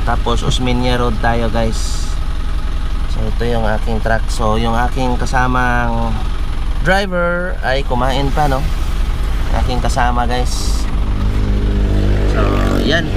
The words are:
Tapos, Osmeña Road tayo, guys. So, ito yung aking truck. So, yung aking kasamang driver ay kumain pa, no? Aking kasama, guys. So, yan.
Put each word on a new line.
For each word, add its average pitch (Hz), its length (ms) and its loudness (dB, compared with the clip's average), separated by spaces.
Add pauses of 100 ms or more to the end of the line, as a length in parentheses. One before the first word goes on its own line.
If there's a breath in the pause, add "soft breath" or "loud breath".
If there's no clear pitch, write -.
Tapos, 117 400 0
Osmeña 123 560 0
Road 120 240 0
tayo, 117 240 2
guys. - 640 0 (1040)
So, 113 80 0
ito 107 240 0
yung 117 160 0
aking 110 400 0
truck. 110 240 0
So, 110 320 0
yung 113 160 0
aking 123 400 0
kasamang 120 960 0 (720)
driver 180 800 0
ay 131 240 0
kumain 131 480 0
pa, 147 160 2
no? 131 80 0 (960)
Aking 120 240 0
kasama, 120 480 0
guys. - 560 0 (1500)
So, - 80 2 (400)
yan. 165 340 0